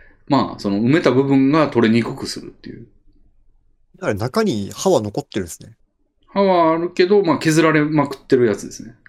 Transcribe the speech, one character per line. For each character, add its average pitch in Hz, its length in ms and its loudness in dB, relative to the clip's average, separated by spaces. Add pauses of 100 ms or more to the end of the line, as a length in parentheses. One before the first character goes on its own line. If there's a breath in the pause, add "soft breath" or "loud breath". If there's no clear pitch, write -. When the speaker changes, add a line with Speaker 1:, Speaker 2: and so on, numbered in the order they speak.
(280 soft breath)
Speaker 1:
ま 123 280 0
あ、 - 20 -16
そ 101 120 -6
の 101 80 -2
埋 120 160 2
め 175 80 2
た 131 100 2
部 135 120 2
分 135 280 2
が 156 160 2
取 117 200 2
れ 113 60 2
に 117 80 2
く - 140 -8
く 101 100 -12
す - 140 -12
る - 80 -16
っ - 20 -18
て - 200 -20
い - 60 -18
う。 - 120 -20 (1080)
Speaker 2:
だ - 40 -20
か 185 80 -10
ら 110 60 0
中 123 280 -2
に 107 300 -4
歯 - 160 -4
は 143 140 4
残 104 180 -6
っ - 80 -8
て - 100 -8
る 92 60 -4
ん - 20 -12
で - 40 -14
す - 120 -18
ね。 - 140 -20 (500)
Speaker 1:
歯 202 160 -2
は 170 300 4
あ 165 40 -2
る 175 160 -6
け 180 140 2
ど、 202 160 4
ま 160 120 0
あ、 131 40 -2
削 160 240 2
ら 160 100 4
れ 151 120 2
ま 147 240 0
く - 80 -14
っ - 40 -20
て - 160 0
る 123 100 4
や 101 100 0
つ 117 100 -12
で - 60 -16
す - 120 -16
ね。 - 100 -18 (140)